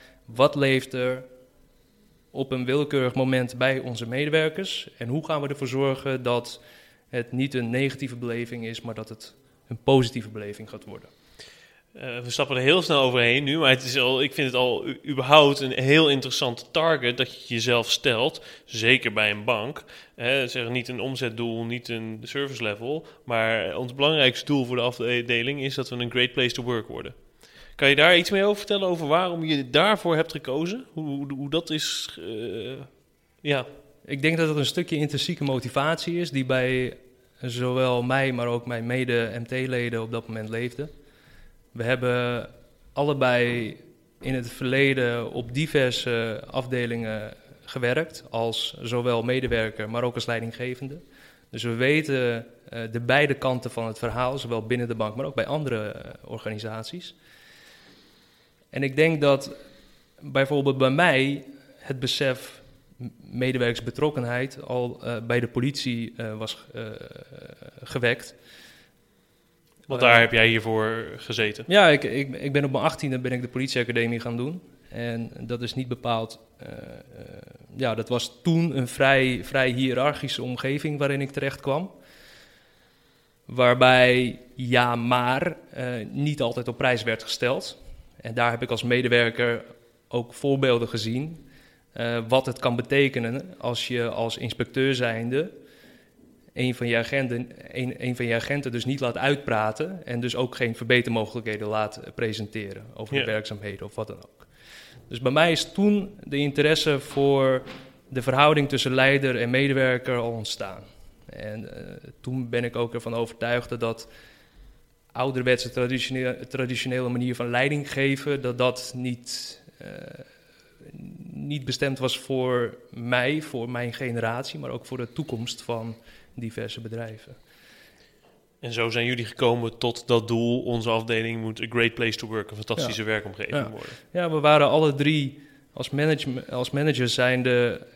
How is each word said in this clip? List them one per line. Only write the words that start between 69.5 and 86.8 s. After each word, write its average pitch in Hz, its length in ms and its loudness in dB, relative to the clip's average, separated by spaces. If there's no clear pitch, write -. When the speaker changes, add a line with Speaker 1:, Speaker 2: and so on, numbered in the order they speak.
Speaker 2:
Want 131 160 -2
Speaker 1:
Eh, 120 60 10
Speaker 2:
daar 117 120 10
heb 117 120 4
jij 113 160 8
hiervoor 113 560 0
gezeten? 107 520 -4
Speaker 1:
Ja, 190 200 8
ik, 143 160 6
ik, 135 320 -2
ik 139 160 -4
ben 143 120 4
op 139 60 0
mijn 135 140 0
achttiende 139 340 0
ben 127 140 -4
ik 123 100 -2
de 120 60 -6
politieacademie 120 720 0
gaan 117 160 -6
doen. 151 260 -6
En 117 420 -6
dat 120 220 -6
is 120 120 -4
niet 131 140 -4
bepaald, 117 520 -4
eh, - 120 -18
eh, - 60 -14
ja, 120 180 0
dat 110 140 -4
was 120 240 -2
toen 165 340 2
een 123 120 0
vrij, 135 560 4
vrij 131 260 0
hiërarchische 131 720 0
omgeving 135 560 -4
waarin 139 220 0
ik 135 100 -6
terecht 135 300 -4
kwam. 156 300 -2
Waarbij 127 920 6
ja, 123 420 4
maar, 123 600 2
eh, 123 240 -6
niet 143 320 -2
altijd 120 260 -2
op 120 80 -4
prijs 127 260 2